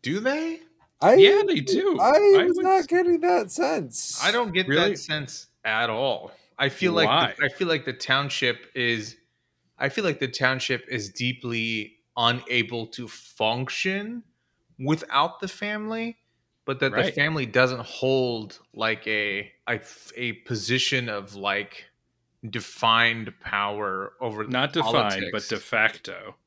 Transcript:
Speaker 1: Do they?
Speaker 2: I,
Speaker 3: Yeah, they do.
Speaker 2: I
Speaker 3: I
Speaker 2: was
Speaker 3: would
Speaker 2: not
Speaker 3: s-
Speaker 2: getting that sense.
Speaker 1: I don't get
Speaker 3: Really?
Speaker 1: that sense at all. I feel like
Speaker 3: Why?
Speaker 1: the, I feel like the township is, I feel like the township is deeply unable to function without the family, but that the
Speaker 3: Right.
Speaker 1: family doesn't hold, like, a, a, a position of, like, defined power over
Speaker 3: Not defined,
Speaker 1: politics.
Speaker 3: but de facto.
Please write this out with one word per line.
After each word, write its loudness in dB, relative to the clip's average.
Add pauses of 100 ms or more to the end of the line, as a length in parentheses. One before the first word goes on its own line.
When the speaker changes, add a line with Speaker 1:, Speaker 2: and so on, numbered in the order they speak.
Speaker 1:
Do -4
they? -4 (420)
Speaker 2:
I, 8
Speaker 3:
Yeah, 10
they 0
do. 0
Speaker 2:
I 6 (320)
Speaker 3:
I 2
Speaker 2:
was 2
Speaker 3:
would -2
Speaker 2:
not 4
Speaker 3:
s- -4
Speaker 2:
getting 2
that 2
sense. -2
Speaker 1:
I 4
don't 0
get 0
Speaker 3:
Really? 2
Speaker 1:
that -4
sense -8 (160)
at 0
all. -2 (280)
I 2
feel 0
like 4
Speaker 3:
Why? 2
Speaker 1:
the, 2
I 0
feel -4
like -2
the -6
township -2
is, -2 (600)
I -2
feel -4
like 0
the 0
township 0
is -6
deeply -4 (220)
unable 0
to -12
function -4 (560)
without -2
the -6
family, -8 (480)
but -4
that 0
the -4
Speaker 3:
Right. 0
Speaker 1:
family 0
doesn't 2
hold, -2 (160)
like, -4
a, -2 (160)
a, -4 (360)
a -6
position -2
of, -8
like, -4 (640)
defined 0
power -4
over -6
Speaker 3:
Not -2
defined, 0
Speaker 1:
politics. 0
Speaker 3:
but -6
de -4
facto. -2 (100)